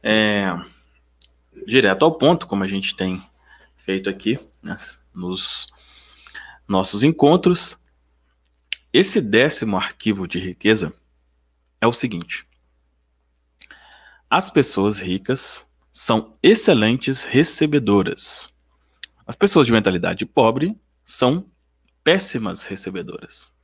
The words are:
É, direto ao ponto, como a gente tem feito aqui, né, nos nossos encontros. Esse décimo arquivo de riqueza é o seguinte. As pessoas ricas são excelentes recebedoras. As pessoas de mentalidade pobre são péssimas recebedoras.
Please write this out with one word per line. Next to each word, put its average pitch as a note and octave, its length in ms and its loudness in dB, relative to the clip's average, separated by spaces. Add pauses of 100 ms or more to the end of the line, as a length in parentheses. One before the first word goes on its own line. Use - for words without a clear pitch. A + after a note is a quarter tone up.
É, G#2+ 480 0 (1160)
direto G#2+ 380 2
ao D#3+ 120 2
ponto, E3 300 2
como G2 160 -4
a F#2+ 60 -6
gente F#2+ 260 -6
tem F#2 260 -6 (540)
feito F#2+ 340 -6
aqui, G#2+ 300 -4 (240)
né, F#2+ 140 -10 (360)
nos F2+ 540 -6 (1000)
nossos G2 340 0
encontros. E3 760 2 (1200)
Esse F#3+ 280 4
décimo A2 540 0
arquivo F#2+ 520 -4
de - 100 -8
riqueza F#2 560 0 (880)
é A2+ 60 2
o A#2+ 40 2
seguinte. G#2+ 540 -8 (1800)
As F3+ 220 0
pessoas G#2 480 0
ricas G2 680 -6 (260)
são - 400 -2 (120)
excelentes C3 800 2
recebedoras. C#3 1300 0 (720)
As - 100 -10
pessoas F#3 300 6
de A#2 80 2
mentalidade F#2 540 0
pobre C3+ 520 2 (240)
são C#3+ 460 -2 (540)
péssimas F#3+ 640 -2
recebedoras. - 840 -12 (120)